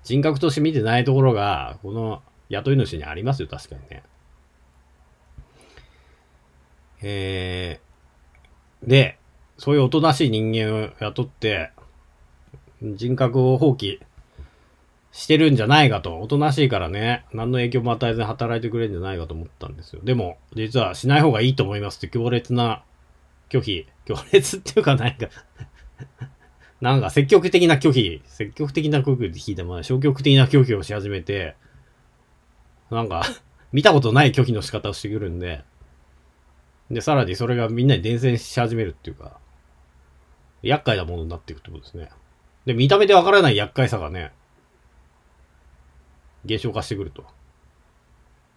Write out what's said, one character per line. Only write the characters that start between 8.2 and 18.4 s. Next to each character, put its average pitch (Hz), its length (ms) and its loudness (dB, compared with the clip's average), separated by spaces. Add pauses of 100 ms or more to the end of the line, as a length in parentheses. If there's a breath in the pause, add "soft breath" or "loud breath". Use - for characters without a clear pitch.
ー、 120 60 -8
で、 131 300 4 (380)
そ 143 160 -2
う - 20 4
い - 20 4
う 135 60 4
お 120 60 2
と 156 120 2
な 160 120 4
し 139 140 2
い - 20 2
人 110 220 0
間 110 240 -2
を 107 140 -4 (100)
雇 107 240 -4
っ - 40 -4
て、 95 440 -4 (1120)
人 110 340 -4
格 127 360 2
を 131 60 4
放 143 160 4
棄 98 260 -4 (1120 soft breath)
し - 160 -14
て 156 100 6
る 156 140 6
ん 131 40 6
じ 110 80 0
ゃ 107 40 0
な 147 160 6
い 123 60 6
か 101 120 -2
と。 - 180 -8
お 110 80 -10
と 143 100 -2
な 151 140 0
し 147 140 2
い 123 40 0
か 101 100 -2
ら 82 100 -4
ね、 113 440 -4
何 117 180 -6
の 127 80 -2
影 120 120 -2
響 123 120 0
も 120 80 -2
与 117 160 -2
え 113 80 0
ず 117 40 -4
に 107 60 -2
働 113 340 -4